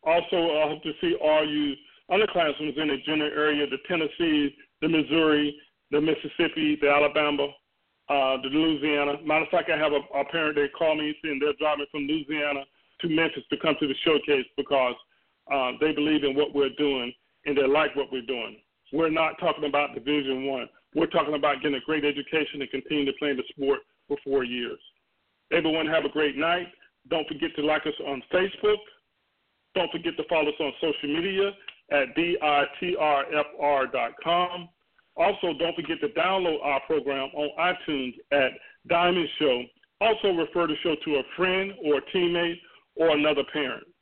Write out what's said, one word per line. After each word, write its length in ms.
Also, 340
I 320
hope 140
to 180
see 200
all 240
you 280
underclassmen 680
in 100
the 180
general 240
area: 380
the 100
Tennessee, 640
the 60
Missouri, 680
the 80
Mississippi, 840
the 80
Alabama, 580
uh, 340
the 80
Louisiana. 680
Matter 180
of 60
fact, 200
I 80
have 140
a, 80
a 140
parent 240
that 220
called 220
me 140
and 180
they're 180
driving 320
from 160
Louisiana 540
to 80
Memphis 400
to 80
come 240
to 60
the 80
showcase 400
because, 400
uh, 200
they 100
believe 320
in 100
what 220
we're 220
doing 340
and 120
they 100
like 300
what 140
we're 100
doing. 340
We're 180
not 300
talking 260
about 280
Division 520
One. 220
We're 120
talking 280
about 260
getting 160
a 80
great 200
education 560
and 100
continue 340
to 140
play 160
the 140
sport 320
for 160
four 200
years. 360
Everyone 360
have 180
a 40
great 280
night. 300
Don't 180
forget 300
to 60
like 220
us 80
on 160
Facebook. 460
Don't 160
forget 260
to 100
follow 220
us 100
on 220
social 320
media 380
at 240
D 260
I 220
T 200
R 320
F 140
R 240
dot 280
com. 440
Also, 440
don't 160
forget 260
to 60
download 440
our 240
program 480
on 140
iTunes 540
at 200
Diamond 400
Show. 240
Also, 280
refer 360
the 160
show 140
to 120
a 60
friend 360
or 120
a 40
teammate 440
or 160
another 320
parent. 300